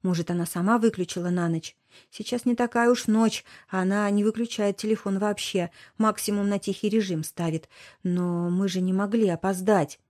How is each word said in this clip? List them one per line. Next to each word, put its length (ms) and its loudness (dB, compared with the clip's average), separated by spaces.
Может, 300 -2
она 160 -2
сама 320 0
выключила 500 -2
на 180 0
ночь? 300 -4
Сейчас 360 -6
не 100 4
такая 340 2
уж 160 2
ночь, 400 2
а 140 -2
она 260 2
не 140 2
выключает 540 -2
телефон 420 -2
вообще, 500 -2
максимум 500 0
на 80 0
тихий 320 -2
режим 340 -2
ставит. 460 -6
Но 480 0
мы 180 2
же 140 -2
не 120 0
могли 360 2
опоздать. 680 0